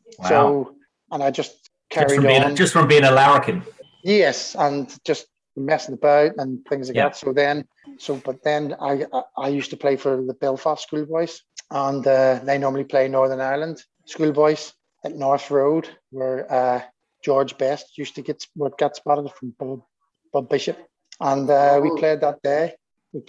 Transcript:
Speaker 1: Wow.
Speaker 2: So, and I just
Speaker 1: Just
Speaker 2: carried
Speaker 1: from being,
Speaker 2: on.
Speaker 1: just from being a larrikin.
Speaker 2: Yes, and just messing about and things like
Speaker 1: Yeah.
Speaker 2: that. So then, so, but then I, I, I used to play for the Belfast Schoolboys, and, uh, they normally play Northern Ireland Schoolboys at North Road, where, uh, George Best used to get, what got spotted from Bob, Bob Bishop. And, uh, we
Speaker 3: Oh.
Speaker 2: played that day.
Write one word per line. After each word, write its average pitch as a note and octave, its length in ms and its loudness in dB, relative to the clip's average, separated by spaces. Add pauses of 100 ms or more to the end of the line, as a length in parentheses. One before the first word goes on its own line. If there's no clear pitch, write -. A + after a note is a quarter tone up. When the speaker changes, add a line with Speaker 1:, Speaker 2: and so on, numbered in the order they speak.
(200)
Speaker 1:
Wow. F3+ 100 -4
Speaker 2:
So, C#3+ 460 2 (360)
and C#3+ 100 -4
I C#3 100 0
just C#3 200 -6
Speaker 1:
Just - 180 -20 (200)
Speaker 2:
carried C#3+ 260 2
Speaker 1:
from C#3 120 4
being, C3+ 160 6
Speaker 2:
on. C#3+ 120 0
Speaker 1:
just F3+ 160 2
from D#3+ 160 4
being D3 160 8
a C3+ 80 6
larrikin. C3+ 520 4 (380)
Speaker 2:
Yes, F3+ 540 0
and C#3+ 320 -2 (180)
just - 220 -4 (300)
messing C#3+ 380 -4
about D3 420 4
and C3 300 -8
things C3+ 200 -6
like B2+ 80 -6
Speaker 1:
Yeah. A2+ 140 2
Speaker 2:
that. - 80 -14
So C3+ 160 -4
then, C#3+ 320 0 (320)
so, - 260 -6
but C3 200 -8
then D3+ 360 -2
I, C#3 320 -2
I, B3+ 100 -4 (160)
I C#3 120 -6
used C#3+ 220 -4
to - 60 -12
play C#3+ 200 0
for C3 280 -2
the B2+ 100 -8
Belfast C#3+ 480 -4
Schoolboys, D#3+ 580 -6 (280)
and, C#3 380 -4
uh, C3 360 4
they C#3 140 -2
normally C#3 280 -2
play C3+ 240 0
Northern C3+ 320 0
Ireland D3 400 -6 (240)
Schoolboys D3+ 680 0 (320)
at D3+ 120 -10
North C#3 360 -2
Road, C#3+ 380 0 (220)
where, C3 380 -6
uh, B2+ 320 0 (440)
George C3+ 320 0
Best C#3 400 -4
used C#3+ 180 -12
to C#3+ 60 -14
get, - 240 -10 (100)
what C#3+ 220 -6
got C#3+ 180 -2
spotted D3 360 -2
from B2 260 -14
Bob, C3 240 -10 (520)
Bob C3 160 -4
Bishop. - 280 -4 (440)
And, C#3 280 -2
uh, C#3+ 320 6
we D3+ 100 2
Speaker 3:
Oh. D#3+ 40 -4
Speaker 2:
played D#3 260 0
that D3 220 -2
day. D3+ 320 -2 (540)